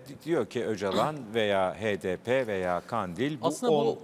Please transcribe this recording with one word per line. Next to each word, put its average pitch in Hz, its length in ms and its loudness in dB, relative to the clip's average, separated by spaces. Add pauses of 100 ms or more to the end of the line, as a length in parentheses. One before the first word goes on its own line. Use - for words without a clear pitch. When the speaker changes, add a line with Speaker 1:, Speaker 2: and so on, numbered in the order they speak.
Speaker 1:
di-, 139 160 -18
diyor 151 220 0
ki 110 200 -2
Öcalan 104 580 0
<clears throat> 104 100 -10
veya 98 460 4
H 104 220 0
D 92 140 0
P 123 300 0
veya 90 400 0
Kandil 113 540 -2
bu 160 60 -2
Speaker 2:
Aslında 175 260 0
bu, 147 180 4
Speaker 1:
on - 140 -4